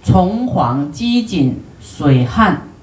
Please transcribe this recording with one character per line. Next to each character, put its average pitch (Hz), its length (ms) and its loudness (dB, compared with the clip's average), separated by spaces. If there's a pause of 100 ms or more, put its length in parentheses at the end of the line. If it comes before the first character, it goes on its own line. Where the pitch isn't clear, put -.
重 208 440 2
黄、 143 480 -2
衣 240 280 0
锦、 147 400 -2 (180)
水 131 440 2
汗。 - 360 0 (220)